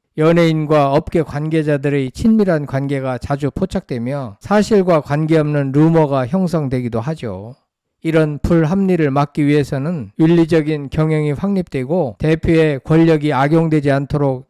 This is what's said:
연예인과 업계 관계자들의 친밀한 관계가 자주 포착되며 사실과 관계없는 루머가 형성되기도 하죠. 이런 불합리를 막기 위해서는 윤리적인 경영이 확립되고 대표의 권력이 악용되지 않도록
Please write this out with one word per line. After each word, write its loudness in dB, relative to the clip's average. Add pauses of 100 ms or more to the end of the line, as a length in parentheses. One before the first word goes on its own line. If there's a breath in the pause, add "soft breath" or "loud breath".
(160)
연예인과 2
업계 0
관계자들의 -2
친밀한 2
관계가 -4
자주 -4
포착되며 -6
사실과 2
관계없는 0
루머가 2
형성되기도 -2
하죠. -10 (460)
이런 0
불합리를 2
막기 -2
위해서는 -2
윤리적인 2
경영이 0
확립되고 -4
대표의 2
권력이 2
악용되지 2
않도록 -2